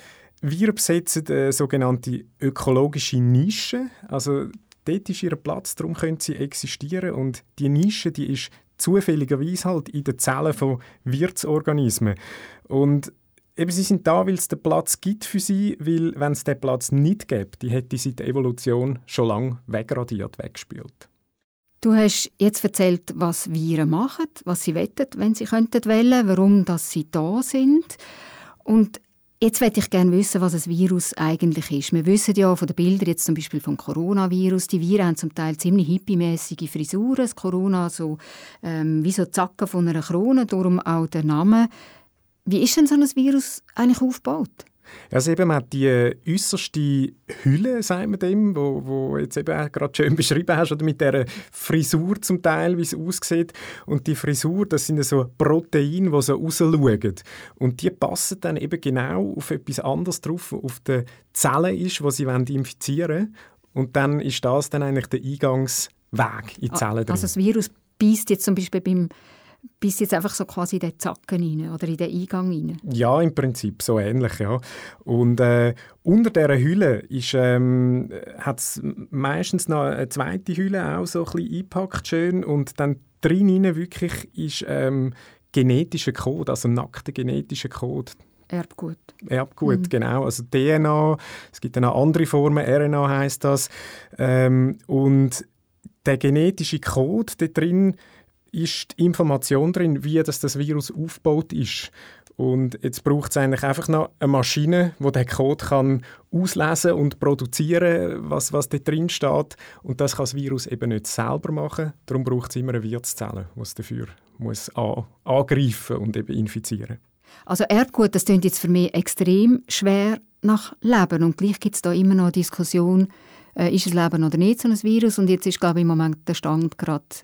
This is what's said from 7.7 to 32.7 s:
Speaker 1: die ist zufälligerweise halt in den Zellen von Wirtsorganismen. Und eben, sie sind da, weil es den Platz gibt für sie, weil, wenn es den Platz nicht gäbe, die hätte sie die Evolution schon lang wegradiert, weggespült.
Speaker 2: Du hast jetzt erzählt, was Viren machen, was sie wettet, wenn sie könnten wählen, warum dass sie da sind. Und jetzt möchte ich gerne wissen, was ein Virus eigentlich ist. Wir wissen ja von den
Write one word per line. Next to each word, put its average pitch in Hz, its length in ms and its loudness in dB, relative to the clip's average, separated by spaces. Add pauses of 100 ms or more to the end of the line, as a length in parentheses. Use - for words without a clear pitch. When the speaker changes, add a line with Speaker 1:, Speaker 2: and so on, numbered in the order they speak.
Speaker 1:
die 143 200 -6
ist 135 200 -6 (260)
zufälligerweise 165 920 0
halt 165 200 -2
in 147 140 -6
den 131 160 -4
Zellen 143 340 0
von 131 280 -2 (220)
Wirtsorganismen. 143 1120 0 (520)
Und 143 440 2 (460)
eben, 170 140 -2
sie 185 120 0
sind 196 220 0
da, 180 220 4
weil 196 60 0
es - 160 -4
den 156 120 -4
Platz 160 380 0
gibt 208 240 -4
für - 160 -4
sie, 202 400 0
weil, 165 400 0
wenn 143 140 0
es - 100 -6
den 135 160 -2
Platz 127 320 -2
nicht 151 360 2
gäbe, 101 240 -4 (100)
die 127 80 -6
hätte 127 280 -4
sie 127 180 -6
die - 80 -10
Evolution 123 840 -2
schon 117 240 0
lang 120 380 -2
wegradiert, 110 720 -6
weggespült. - 720 -16 (720)
Speaker 2:
Du 226 120 4
hast 214 460 4
jetzt 208 240 2
erzählt, 185 520 0
was 170 380 -2
Viren 160 360 0
machen, 240 360 0 (180)
was 180 200 -4
sie 160 120 -2
wettet, 208 420 -4
wenn 214 180 2
sie 220 100 -6
könnten 226 400 0
wählen, 233 420 4
warum 190 380 6
dass 170 260 -2
sie 156 200 -4
da 175 320 0
sind. 269 540 2 (680)
Und 214 360 4 (420)
jetzt 226 200 2
möchte 220 200 2
ich - 80 -6
gerne 180 220 4
wissen, 190 300 2
was 175 140 2
ein 160 140 -4
Virus 180 440 2
eigentlich 160 580 0
ist. 143 220 -2
Wir 160 140 2
wissen 208 280 4
ja 190 200 4
von 170 120 -2
den 175 80 -6